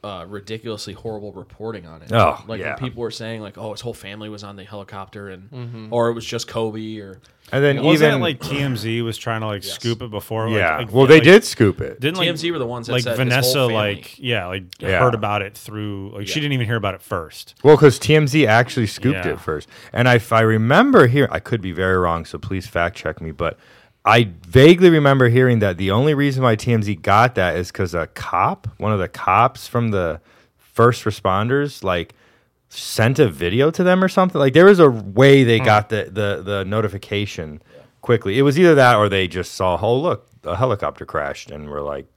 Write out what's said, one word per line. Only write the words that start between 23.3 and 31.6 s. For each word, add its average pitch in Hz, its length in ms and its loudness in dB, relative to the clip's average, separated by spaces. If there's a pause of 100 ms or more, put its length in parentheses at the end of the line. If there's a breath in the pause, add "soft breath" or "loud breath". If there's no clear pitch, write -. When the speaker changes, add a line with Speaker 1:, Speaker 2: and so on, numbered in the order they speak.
Speaker 2:
but 80 260 -8 (460 soft breath)
I 110 240 4 (180)
vaguely 170 420 8
remember 139 400 4
hearing 123 300 4
that 98 180 0
the 95 140 -2
only 135 240 2
reason 135 280 -2
why 120 120 2
T 120 180 -4
M 110 100 0
Z 101 140 -4
got 107 380 2
that 90 220 0
is 92 140 -6
'cause 90 240 -6
a 82 140 -4
cop, 113 600 -4 (100)
one 104 140 -4
of 104 60 -2
the 90 100 -4
cops - 600 0
from 117 220 -4
the 87 300 -4 (380 soft breath)
first - 460 0
responders, 113 800 -4